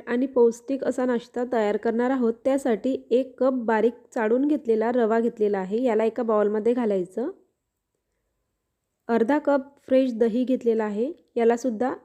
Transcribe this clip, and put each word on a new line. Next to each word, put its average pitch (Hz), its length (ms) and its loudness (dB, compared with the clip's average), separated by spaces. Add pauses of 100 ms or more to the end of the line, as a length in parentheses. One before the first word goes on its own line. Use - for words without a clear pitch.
आणि 247 200 -2
पौष्टिक 254 560 0
असा 254 220 -2
नाश्ता 240 460 -4
तयार 208 260 0
करणार 233 320 -2
आहोत. 247 240 0 (120)
त्यासाठी 262 500 0 (160)
एक 262 280 0
कप 262 140 2 (120)
बारीक 226 280 2 (200)
चाळून 247 340 0
घेतलेला 226 440 0
रवा 226 280 2
घेतलेला 214 380 0
आहे, 190 260 -4
याला 220 200 2
एका 226 200 -2
बाउलमध्ये 214 500 0
घालायचं. 226 560 -2 (1800)
अर्धा 233 300 2
कप 285 280 0 (200)
फ्रेश 262 260 4
दही 233 300 0
घेतलेला 226 400 0
आहे, 214 280 -2 (240)
यालासुद्धा 240 580 0 (120)